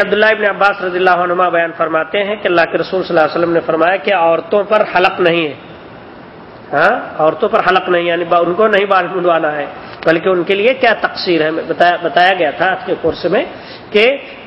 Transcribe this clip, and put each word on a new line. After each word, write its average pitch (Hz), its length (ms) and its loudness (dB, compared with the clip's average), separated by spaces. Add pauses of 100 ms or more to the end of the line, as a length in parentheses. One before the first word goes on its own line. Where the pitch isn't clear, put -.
عبداللہ 202 220 2
ابن 214 180 2
عباس 190 380 0
رضی 180 160 -4
اللہ 185 120 2
عنہما 180 380 2
بیان 170 280 0
فرماتے 160 480 -2
ہیں 208 120 -4
کہ 208 120 -2
اللہ 170 120 2 (120)
کے 175 60 0
رسول 175 240 -4
صلی 170 160 -2
اللہ - 20 6
علیہ 151 180 0
وسلم 170 140 0
نے 165 140 2
فرمایا 165 300 2
کہ 196 180 -2
عورتوں 165 500 0
پر 214 180 2 (140)
حلق 185 240 2
نہیں 170 280 2
ہے۔ 131 60 -10 (1200)
ہاں، 185 280 2 (180)
عورتوں 156 300 0
پر - 120 2 (100)
حلق 180 180 0
نہیں، 175 140 2
یعنی 170 220 -2
با-، 170 220 2
ان 175 80 0
کو 220 120 2
نہیں 202 180 2
بال 190 300 2
منڈوانا 160 420 0
ہے، 143 100 -6 (400)
بلکہ 165 220 2
ان 180 140 2
کے 196 120 0
لیے 220 200 2
کیا 233 260 2
تقصیر 175 400 -2
ہے۔ 156 100 0
میں 165 160 -4
بتایا، 170 360 2
بتایا 175 360 2
گیا 160 120 0
تھا 180 200 0
آپ - 160 -6
کے 180 160 -2
کورس - 220 -2
میں 196 200 0 (460)
کہ 226 260 4 (300)